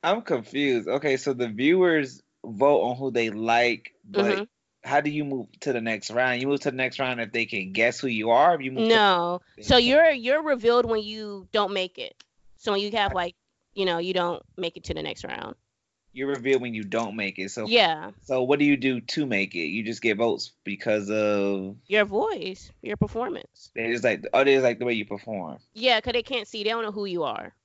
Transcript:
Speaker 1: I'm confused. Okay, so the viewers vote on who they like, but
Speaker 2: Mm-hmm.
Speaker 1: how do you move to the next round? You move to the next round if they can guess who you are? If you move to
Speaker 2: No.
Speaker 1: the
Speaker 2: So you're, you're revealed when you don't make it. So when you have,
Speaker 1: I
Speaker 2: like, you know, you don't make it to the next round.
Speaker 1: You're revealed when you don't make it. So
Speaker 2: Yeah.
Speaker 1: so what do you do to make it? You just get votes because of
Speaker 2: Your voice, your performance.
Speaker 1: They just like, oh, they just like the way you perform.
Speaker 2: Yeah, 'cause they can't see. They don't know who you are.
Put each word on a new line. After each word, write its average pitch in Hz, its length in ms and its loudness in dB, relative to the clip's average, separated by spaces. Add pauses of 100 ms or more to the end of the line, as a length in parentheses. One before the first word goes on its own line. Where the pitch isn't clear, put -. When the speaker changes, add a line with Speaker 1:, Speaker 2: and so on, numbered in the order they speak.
Speaker 1:
I'm 208 180 2
confused. 131 640 0
Okay, 139 280 0
so 139 160 -2
the 123 160 -2
viewers 147 720 2 (220)
vote 113 380 4
on 123 140 -2
who 135 140 -4
they 113 200 0
like, 117 640 0 (140)
but 196 120 0 (160)
Speaker 2:
Mm-hmm. 196 60 -4 (460)
Speaker 1:
how 143 120 4
do 147 100 0
you 147 140 -2
move 135 220 -4 (140)
to 143 120 -2
the 120 80 0
next 113 320 -4
round? 123 280 2
You 131 80 -2
move 143 120 0
to 143 100 -2
the 127 60 -8
next 131 240 -4
round 127 200 -2
if 113 120 -6
they 117 140 -2
can 95 260 -6
guess 113 280 2
who 139 80 -4
you 113 220 -2
are? 147 240 6
If 147 80 -4
you 131 100 -6
move 220 160 0
to 226 60 6
Speaker 2:
No. 180 460 4 (160)
Speaker 1:
the 214 80 -20
Speaker 2:
So 254 140 4
you're, 277 320 6
you're 269 320 0
revealed 240 440 2
when 220 160 0
you 208 500 -10
don't 208 200 2
make 185 260 -4
it. 117 160 -12 (440)
So - 140 -4
when 196 80 2
you 208 120 -4
have, 208 200 2
Speaker 1:
I - 20 -8
Speaker 2:
like, 175 200 -2 (400)
you 196 100 -2
know, 175 140 0
you 180 140 -2
don't 175 300 -2 (140)
make 170 200 -8
it 170 80 -20
to 156 100 -6
the 156 80 -8
next - 220 -10
round. - 300 -10 (580)
Speaker 1:
You're 135 160 -6
revealed 131 320 2
when 120 140 -6
you 110 100 -6
don't 107 320 -4
make 98 220 -6
it. 98 140 -8
So 107 140 -6
Speaker 2:
Yeah. 190 440 2 (140)
Speaker 1:
so 131 180 0
what 143 160 2
do 147 80 4
you 143 100 4
do 127 240 -2
to 147 240 -4
make 98 300 -2
it? 85 140 -4
You 104 140 -6
just 107 200 -8
get 107 160 2
votes 117 320 0 (120)
because 104 480 -4
of 101 680 0 (100)
Speaker 2:
Your 208 180 2
voice, 208 680 -4 (120)
your 214 160 -8
performance. 240 760 -6
Speaker 1:
They 113 160 -4
just 120 140 -4
like, 110 300 0
oh, 135 100 6
they 139 100 6
just 131 100 4
like 120 140 2
the 123 60 -4
way 123 80 0
you 104 140 -2
perform. 95 520 -10 (140)
Speaker 2:
Yeah, 226 300 0
'cause 247 100 -6
they 233 100 0
can't 233 240 -8
see. 214 180 -10
They 214 60 0
don't 226 120 -4
know 214 100 -6
who 202 140 -6
you 175 160 -4
are. 107 320 -6 (100)